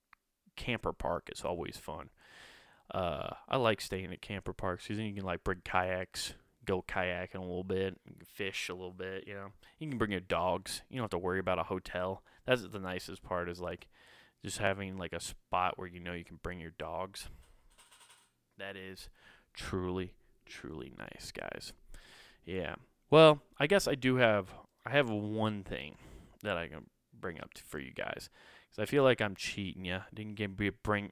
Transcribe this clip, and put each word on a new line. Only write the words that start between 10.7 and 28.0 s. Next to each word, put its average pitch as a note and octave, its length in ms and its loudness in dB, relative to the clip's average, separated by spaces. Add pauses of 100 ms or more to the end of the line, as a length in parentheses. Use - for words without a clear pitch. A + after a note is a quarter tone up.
You - 80 -8
don't B2 80 0
have G#2 60 -2
to F2 80 0
worry F#2 200 2
about F2+ 200 2
a E2+ 60 2
hotel. F#2 580 -4 (220)
That's B2+ 240 2
the G#2+ 100 -8
nicest F#2 440 -8
part F2 260 -2
is, F2 120 -6
like, F2 280 -8 (560)
just G2 140 -6
having, G2 380 0
like, F2+ 160 -6
a E2+ 80 -4
spot - 580 0
where F#2 100 -8
you F2 120 -14
know F2 120 -6
you E2+ 120 -8
can E2+ 180 -16
bring F2+ 180 -6
your D#2+ 120 -10
dogs. E2+ 560 -6 (1300)
That G2 200 -10
is F#2+ 320 -12 (440)
truly, F#2 640 -2 (300)
truly C2 540 -10
nice, - 340 -12
guys. - 400 -8 (720)
Yeah. F2 320 -4 (340)
Well, D3+ 320 12 (160)
I C#3+ 80 2
guess G3 220 6
I C#3+ 80 4
do B2+ 200 4
have, G#2+ 380 6 (300)
I A2+ 60 -4
have C3 200 4
one G#2+ 540 0
thing C#2+ 340 -8 (440)
that G2+ 140 0
I E2+ 120 -4
can D2 200 -12 (240)
bring F#2+ 280 -8
up - 140 -14
to, - 100 -18
for D2+ 160 -8
you C2+ 120 -10
guys. - 380 -6 (400)